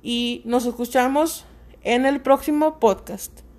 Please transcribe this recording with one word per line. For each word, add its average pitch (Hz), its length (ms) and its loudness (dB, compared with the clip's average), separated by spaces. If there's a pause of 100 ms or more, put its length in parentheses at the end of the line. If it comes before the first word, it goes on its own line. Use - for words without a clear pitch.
Y 240 440 -4
nos 240 200 0
escuchamos 247 800 -2 (380)
en 247 220 0
el 277 160 0
próximo 294 580 2
podcast. - 640 -2 (180)